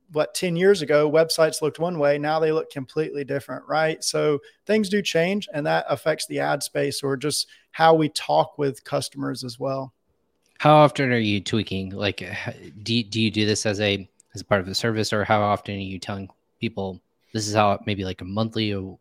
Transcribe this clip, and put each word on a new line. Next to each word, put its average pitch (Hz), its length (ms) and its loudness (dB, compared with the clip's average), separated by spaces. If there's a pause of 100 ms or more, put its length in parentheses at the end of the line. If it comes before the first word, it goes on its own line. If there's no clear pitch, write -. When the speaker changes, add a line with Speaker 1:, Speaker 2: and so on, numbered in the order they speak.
(120)
Speaker 1:
what, 151 220 -2
ten 175 220 -2
years 190 240 6
ago, 151 300 4
websites 160 500 4
looked 151 180 -2
one 170 200 -2
way, 143 180 4
now 151 240 0
they 160 100 2
look 156 200 -2
completely 143 540 -6
different, 135 440 -8
right? 160 340 0
So 151 380 0 (240)
things 214 240 2
do 202 140 0
change, 185 500 0
and 151 140 -4
that 160 200 0
affects 156 400 -2
the 143 140 -4
ad 147 220 -2
space 143 400 -4
or 139 140 -2
just 135 300 -4 (260)
how 160 220 6
we 156 140 2
talk 151 480 -2
with 139 280 -4
customers 139 600 -6
as 123 160 -12
well. 135 320 -6 (640)
Speaker 2:
How 151 180 6
often 143 360 6
are 120 60 2
you 104 240 0
tweaking? 95 480 -4
Like, 98 320 -4
h-, 90 500 -10 (100)
do, 117 220 0
do 107 160 -4
you 110 100 2
do 107 140 0
this 104 220 0
as 104 140 -2
a, 101 280 0 (260)
as 104 60 -12
a - 60 -14
part 98 160 2
of 87 40 -8
the 95 80 -8
service, 110 380 -2
or 104 120 0
how 107 180 4
often 104 320 0
are 98 40 -8
you 95 200 -8
telling 98 320 -10 (280)
people, 98 440 -6 (320)
"This 107 120 -4
is 104 80 -4
how," 104 300 4
maybe, 101 220 -4
like, 90 160 -8
a - 20 -12
monthly 107 480 -2
or, 95 280 -8